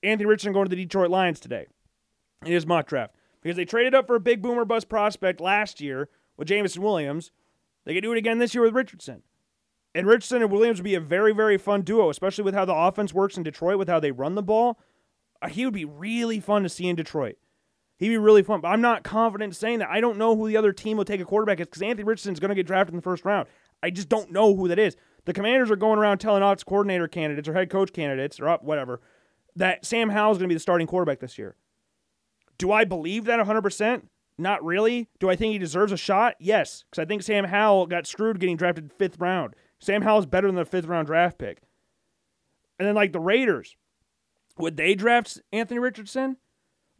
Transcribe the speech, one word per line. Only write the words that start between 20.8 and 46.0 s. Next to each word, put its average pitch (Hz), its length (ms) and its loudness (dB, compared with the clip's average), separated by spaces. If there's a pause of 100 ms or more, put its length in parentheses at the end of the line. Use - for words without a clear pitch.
will 202 80 0
take 202 160 -4
a 175 40 -8
quarterback 208 340 0
is 170 80 -6
'cause - 140 -12
Anthony 208 220 -4
Richardson's 202 360 -4
gonna 196 140 -2
get 185 140 -2
drafted 190 260 0
in 175 40 -6
the 170 40 -8
first 180 240 -4
round. 196 220 0 (340)
I 170 80 -4
just 180 180 -10
don't 214 240 -2
know 202 240 6
who 185 120 -2
that 175 100 0
is. 202 180 2 (300)
The 180 80 -4
Commanders 226 380 2
are 214 40 2
going 214 220 2
around 208 220 2
telling 202 240 2
offensive 196 240 0
coordinator 190 400 0
candidates 151 420 -6
or 156 40 -4
head 185 180 -2
coach 190 200 0
candidates 143 480 -4
or, 143 100 -2
uh, 170 120 2
whatever 131 400 -6 (540)
that 185 280 -2
Sam 226 260 -2
Howell's 214 280 2
gonna 180 100 -2
be 180 60 0
the 160 60 -2
starting 175 260 0
quarterback 156 360 -2
this - 180 -16
year. 101 160 -14 (1040)
Do 185 120 0
I 214 120 6
believe 185 420 -4
that 233 140 2
a 214 60 2
hundred 214 180 0
percent? 214 480 -2 (260)
Not 185 260 -2
really. 214 540 0
Do 190 140 2
I 180 40 4
think 202 180 -2
he 214 40 -4
deserves 185 340 0
a 196 60 -4
shot? 208 420 0
Yes, 185 520 0
'cause - 80 -8
I 160 60 -2
think 190 180 -6
Sam 202 220 0
Howell 202 420 4
got 175 180 -6
screwed 220 340 -2
getting 175 180 0
drafted 165 360 -2
fifth 185 260 -2
round. 175 360 -2 (240)
Sam 202 240 0
Howell's 214 240 4
better 185 200 2
than 190 80 2
the 175 100 -2
fifth 180 200 -4
round 165 220 -2
draft 165 300 0
pick. - 240 -12 (1160)
And 190 80 0
then, 208 80 2
like, 202 180 2
the 180 60 -4
Raiders, 190 560 0 (800)
would 160 180 -4
they 165 200 2
draft 233 440 0 (140)
Anthony 226 260 -4
Richardson? 254 580 -4 (600)